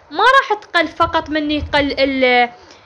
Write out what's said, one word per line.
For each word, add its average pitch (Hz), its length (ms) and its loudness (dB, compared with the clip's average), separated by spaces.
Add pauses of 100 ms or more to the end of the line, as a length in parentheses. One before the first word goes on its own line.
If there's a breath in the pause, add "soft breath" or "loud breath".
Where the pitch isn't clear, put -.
(100)
ما 330 140 -2
راح 480 360 2
تقل 330 280 -2
فقط 330 420 -2
من 302 200 -4
يقل 285 480 -2
ال-، 254 500 2 (360 loud breath)